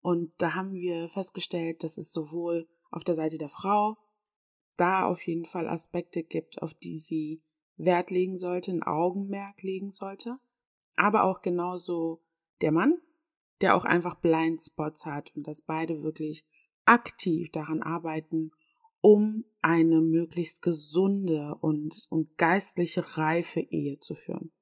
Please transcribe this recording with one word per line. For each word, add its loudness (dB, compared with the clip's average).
Und 0
da 0
haben -6
wir -4
festgestellt, -6
dass -6
es -6
sowohl -4
auf -10
der 0
Seite -2
der -8
Frau 0
da 2
auf -2
jeden -2
Fall -6
Aspekte -6
gibt, -8
auf -6
die -12
sie -6
Wert 2
legen 0
sollte, -4
ein 0
Augenmerk -2
legen -6
sollte, -10
aber 4
auch 0
genauso -4
der 2
Mann, 4
der 6
auch 4
einfach 2
Blindspots 0
hat -10
und -8
dass -10
beide -4
wirklich -8
aktiv 2
daran -4
arbeiten, -4
um 8
eine 6
möglichst 0
gesunde 0
und, -2
und -2
geistliche 0
reife 0
Ehe -4
zu -10
führen. -10